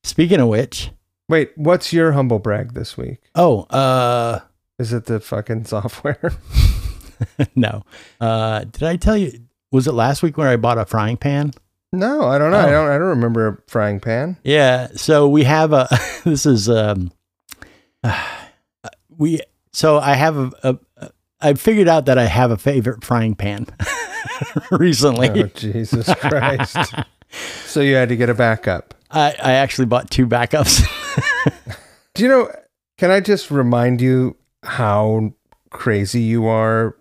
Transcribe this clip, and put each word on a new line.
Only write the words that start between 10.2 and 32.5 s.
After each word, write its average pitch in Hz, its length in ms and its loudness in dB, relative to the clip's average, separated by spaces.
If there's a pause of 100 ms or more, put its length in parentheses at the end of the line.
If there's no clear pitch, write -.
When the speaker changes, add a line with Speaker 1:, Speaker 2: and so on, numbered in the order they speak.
Speaker 1:
week 156 140 -2
when 151 100 0
I 127 100 4
bought 113 220 0
a 120 60 -2
frying 110 320 -2
pan? 143 360 -2 (400)
Speaker 2:
No, 247 340 0
I 135 120 2
don't 151 120 2
know. 202 60 4
I 175 100 4
Speaker 1:
Oh. 143 40 4
Speaker 2:
don't, 151 180 2
I 143 80 0
don't 175 120 0
remember 117 380 0
a 98 100 -4 (100)
frying 104 320 -2
pan. 131 440 -4
Speaker 1:
Yeah. 131 520 2
So 147 340 4
we 147 140 4
have 156 280 2
a, 131 160 4 (200)
<laughs> - 180 -14
this 156 220 0
is, 110 200 2
um, 104 440 0 (920)
<sighs> 113 80 0 (1040)
we, 156 240 -2 (300)
so 151 280 2
I 139 140 0
have 147 240 2
a, 131 140 -4 (120)
a, 131 140 -2 (200)
a, - 140 -20 (300)
I 147 120 4
figured 208 340 2
out 156 180 4
that 131 120 4
I 120 80 4
have 120 260 2
a 110 60 0
favorite 123 460 -2
frying 113 320 -2
pan 101 320 -6 (520)
<laughs> - 520 -8
recently. 131 580 4
Speaker 2:
Oh, 104 180 2
Jesus 113 680 -4
Speaker 1:
<laughs> - 20 2
Speaker 2:
Christ. 139 800 -2 (720)
So - 160 -2
you 139 140 2
had 123 140 2
to 123 60 0
get 120 140 0
a 120 40 0
backup. 110 600 -2 (160)
Speaker 1:
I, 147 200 2 (120)
I 131 120 2
actually 131 320 0
bought 120 240 -2
two 127 180 2
backups. 120 560 0 (840)
<laughs> - 80 -14 (400)
Speaker 2:
Do 196 100 -2
you 247 60 2
know, 262 220 4 (460)